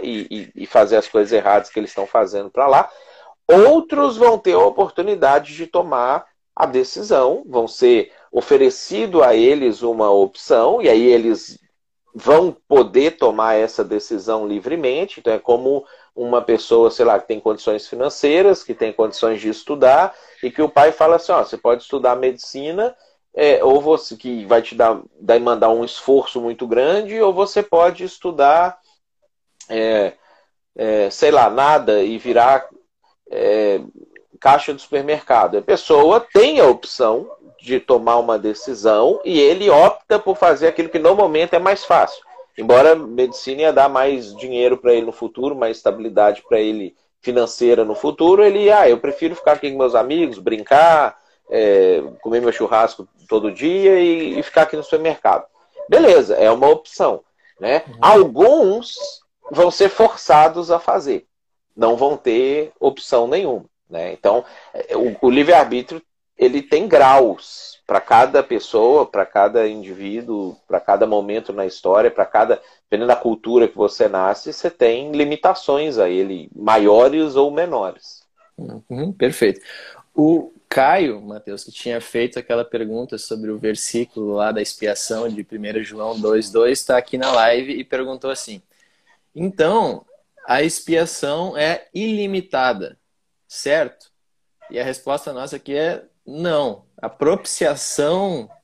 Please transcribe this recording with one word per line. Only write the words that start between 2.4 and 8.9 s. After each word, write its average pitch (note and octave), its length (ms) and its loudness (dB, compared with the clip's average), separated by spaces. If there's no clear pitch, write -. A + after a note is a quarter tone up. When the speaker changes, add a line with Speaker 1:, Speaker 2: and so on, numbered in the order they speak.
Speaker 1:
para C3+ 160 -2
lá. C#3 200 4
Outros C#4 680 4
vão A3+ 220 4
ter F#3 160 0
a F3 60 2
oportunidade E3+ 960 0
de D#3+ 100 -12
tomar D3 640 -2
a - 120 -2
decisão, C#3+ 800 -2
vão A#2+ 200 -2
ser A#2+ 440 2
oferecido D3 920 0